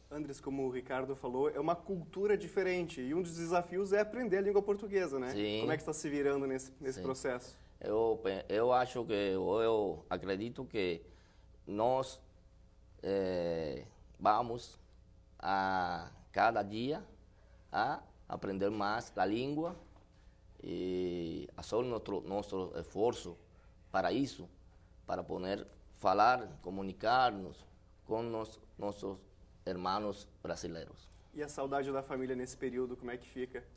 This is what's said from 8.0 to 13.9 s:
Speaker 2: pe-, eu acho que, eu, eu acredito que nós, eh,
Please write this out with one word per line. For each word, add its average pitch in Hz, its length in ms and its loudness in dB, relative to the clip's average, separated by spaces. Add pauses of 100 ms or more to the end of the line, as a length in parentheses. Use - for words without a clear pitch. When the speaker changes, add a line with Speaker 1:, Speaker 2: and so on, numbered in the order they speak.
Speaker 2:
pe-, 95 240 -2
eu 113 240 4
acho 123 340 2
que, 110 80 -2
eu, 98 480 2
eu 107 480 2
acredito 98 540 -2
que 92 380 0 (640)
nós, 127 540 0 (840)
eh, 85 840 0 (320)